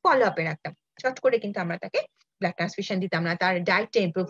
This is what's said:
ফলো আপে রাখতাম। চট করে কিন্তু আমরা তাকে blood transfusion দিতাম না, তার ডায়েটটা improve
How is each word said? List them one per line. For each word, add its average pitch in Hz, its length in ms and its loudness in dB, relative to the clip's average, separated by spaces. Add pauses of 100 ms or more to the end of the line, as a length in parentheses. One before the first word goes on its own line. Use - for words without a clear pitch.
ফলো 277 220 6
আপে 175 180 0
রাখতাম। 156 300 -6 (280)
চট 262 180 -2
করে 254 200 2
কিন্তু 202 200 -6
আমরা 175 180 -4
তাকে 190 240 -4 (380)
blood 175 140 0
transfusion 190 460 -4
দিতাম 180 240 -2
না, 170 120 0
তার 180 280 0
ডায়েটটা 202 360 2
improve 185 300 0